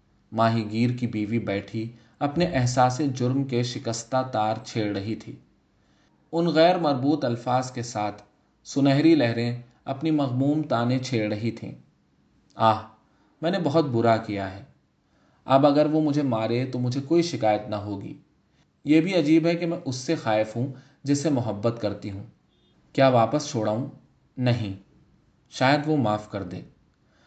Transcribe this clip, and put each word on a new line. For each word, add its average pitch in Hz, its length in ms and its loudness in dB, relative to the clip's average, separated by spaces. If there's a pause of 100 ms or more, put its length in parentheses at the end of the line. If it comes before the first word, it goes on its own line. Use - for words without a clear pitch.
(320)
ماہی 113 400 2
گیر 117 180 2
کی 123 180 -4
بیوی 107 320 -2
بیٹھی 101 520 -6 (280)
اپنے 147 260 0
احساس 127 560 0 (140)
جرم 127 280 0
کے 123 200 -2
شکستہ 120 680 -4
تار 110 320 0
چھیڑ 104 340 -4
رہی 104 180 -6
تھی۔ 113 200 -16 (960)
ان 170 160 0
غیر 165 300 6
مربوط 147 480 0
الفاظ 127 460 -2
کے 123 100 -10
ساتھ 104 400 -6 (420)
سنہری 143 520 4
لہریں 120 460 0 (240)
اپنی 139 260 -4
مغموم 143 500 0
تانیں 123 380 0
چھیڑ 110 340 -2
رہی 110 180 -4
تھیں۔ - 200 -12 (840)
"آہ، 110 260 4 (600)
میں 165 100 0
نے 196 120 -2
بہت 156 220 2
برا 117 320 2
کیا 98 380 -6
ہے۔ 104 80 -16 (800)
اب 135 200 6
اگر 147 200 6
وہ 156 160 2
مجھے 147 200 0
مارے 120 440 0
تو 123 140 -6
مجھے 123 220 -2
کوئی 165 200 2
شکایت 110 480 0
نہ 104 60 -4
ہوگی۔ 101 420 -10 (680)
یہ 151 160 6
بھی 190 140 -2
عجیب 160 300 4
ہے 170 100 2
کہ 170 100 -4
میں 165 200 -4
اس 131 100 -4
سے 165 200 -4
خائف 110 400 0
ہوں 120 120 -2 (360)
جس 143 200 0
سے 160 60 0
محبت 113 520 -2
کرتی 104 300 -6
ہوں۔ 98 120 -12 (720)
کیا 135 140 6
واپس 123 420 2
چھوڑاؤں؟ 110 360 -2 (520)
نہیں۔ 113 360 -2 (760)
شاید 139 360 2
وہ 151 120 0
معاف 107 340 0
کر 98 120 -6
دے۔" - 180 -10 (640)